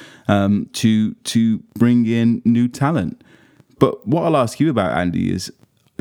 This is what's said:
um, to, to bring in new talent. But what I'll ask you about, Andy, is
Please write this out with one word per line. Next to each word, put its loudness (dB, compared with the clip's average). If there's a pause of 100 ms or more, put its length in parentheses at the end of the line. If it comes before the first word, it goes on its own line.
(280)
um, 0
to, 0
to -2 (160)
bring 2
in 0
new 2
talent. -4 (560)
But 0
what 0
I'll 0
ask -2
you 2
about, -2
Andy, -2
is -8 (500)